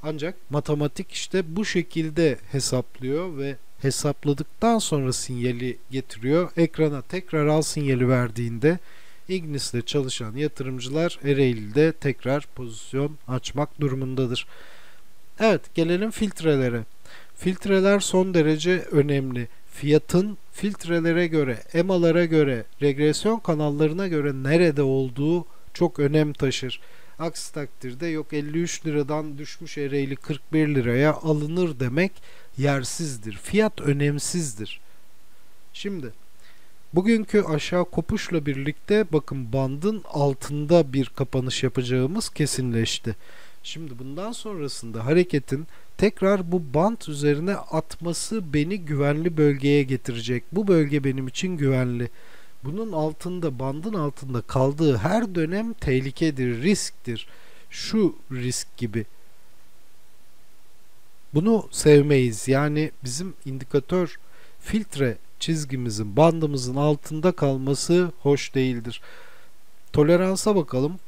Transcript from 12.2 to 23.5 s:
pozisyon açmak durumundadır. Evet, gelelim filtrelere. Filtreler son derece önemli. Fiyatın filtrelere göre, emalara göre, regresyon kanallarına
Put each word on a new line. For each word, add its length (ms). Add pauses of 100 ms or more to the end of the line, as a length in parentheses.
pozisyon 600 (120)
açmak 520
durumundadır. 680 (920)
Evet, 340
gelelim 360
filtrelere. 720 (520)
Filtreler 640
son 340
derece 440
önemli. 680 (240)
Fiyatın 680 (140)
filtrelere 760
göre, 360 (120)
emalara 500
göre, 400 (180)
regresyon 560
kanallarına 680